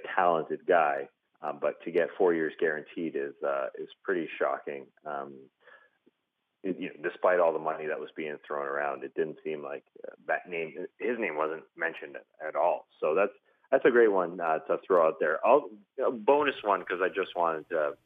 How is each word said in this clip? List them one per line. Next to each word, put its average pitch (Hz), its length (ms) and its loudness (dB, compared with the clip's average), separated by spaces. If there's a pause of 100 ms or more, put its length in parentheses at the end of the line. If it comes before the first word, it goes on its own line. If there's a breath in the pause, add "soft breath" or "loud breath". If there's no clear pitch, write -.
(160)
talented 82 520 2
guy, 73 400 4 (340)
um, 73 200 -8
but 76 240 -2
to 85 60 -6
get 82 260 2
four 90 160 4
years 80 260 0
guaranteed 76 560 -4
is, 69 180 -6 (140)
uh, 69 200 -2 (120)
is 78 100 -12 (140)
pretty 85 240 -2 (100)
shocking. 69 480 -4 (200)
Um, 69 280 -8 (1300 soft breath)
it, 90 160 -4
you 85 100 -8
know, 76 200 -8
despite 92 300 2
all 82 140 4
the 78 60 -4
money 78 280 -4
that 76 120 -4
was 76 160 -10
being 76 200 -8 (100)
thrown 71 220 -6
around, 69 360 -4
it 67 120 -12
didn't 78 280 -4
seem 76 200 -8
like, 71 200 -10 (240)
uh, - 40 -14 (160)
that 80 220 -4
name, 82 360 -8 (140)
his 113 180 -2
name 92 180 -2
wasn't 78 280 -4 (120)
mentioned 80 400 -6
at, 76 320 -14
at 76 80 -6
all. 85 320 0 (120)
So 78 160 0
that's, 98 180 2 (360)
that's 135 160 4
a 143 60 6
great 117 200 8
one, 90 280 0
uh, 80 200 0
to 80 280 -2
throw 87 180 6
out 80 140 4
there. 78 260 0
I'll, 135 240 4 (340)
a 107 60 2
bonus 135 540 2
one, 98 220 2
'cause 90 180 -4
I 90 60 2
just 92 260 -4
wanted 82 340 -2
to, 76 220 0 (140)